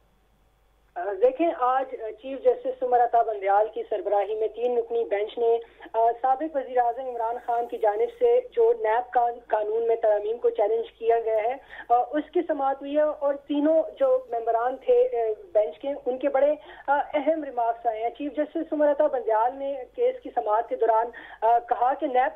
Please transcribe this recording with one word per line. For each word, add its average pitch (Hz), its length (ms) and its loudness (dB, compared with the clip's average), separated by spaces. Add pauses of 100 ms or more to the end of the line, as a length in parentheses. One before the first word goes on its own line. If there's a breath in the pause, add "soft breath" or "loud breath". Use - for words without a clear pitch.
(960)
अ, 349 80 -6
देखें, 254 480 2
आज, 254 340 0
अ, 220 240 -10
चीफ 262 280 -12
जस्टिस 254 440 0
उमर 247 160 2
अता 233 240 4
बंदयाल 208 460 2
की 233 140 -8
सरबराही 202 520 -2
में 214 140 -2
तीन 240 280 -2
रुकनी 233 280 -2
बेंच 208 340 -4
ने, 233 180 2 (260 loud breath)
अ, 226 300 0
साबिक 262 440 -2
वजीर 247 220 -2
आजम 240 240 0
इमरान 240 360 -4
खान 240 280 -2
की 240 100 -10
जानिब 220 320 0
से 240 320 2
जो 233 320 2
नैब 220 320 0
कान-, 240 460 -2
कानून 214 380 -2
में 226 80 2
तरमीम 214 400 0
को 233 140 0
चैलेंज 226 340 0 (140)
किया 226 220 2
गया 220 180 -2
है, 247 220 -4 (300 loud breath)
अ, 240 240 2
उसकी 311 280 -2
समाअत 277 380 -2
हुई 285 140 -8
है 302 100 4
और 285 320 -2
तीनों 302 460 0 (160)
जो 254 340 2
मेंबरान 233 440 -2
थे, 247 300 4
अ, 233 280 -2 (200)
बेंच 214 220 2
के, 277 180 -6
उनके 262 340 -4
बड़े, 294 300 2 (300 loud breath)
अ, 277 260 0
अहम 302 300 0
रिमार्क्स 233 420 -2
आए 220 160 -2
हैं। 233 80 -2
चीफ 285 260 -8
जस्टिस 311 360 -4
उमर 302 140 2
अता 294 220 4
बंदयाल 233 460 0
ने 277 200 -6
केस 254 480 -2
की 285 80 -12
समाअत 214 380 0
के 254 80 -4
दौरान, 220 300 2 (380 loud breath)
अ, 233 140 6
कहा 240 360 0
कि 311 120 -4
नैब 262 300 2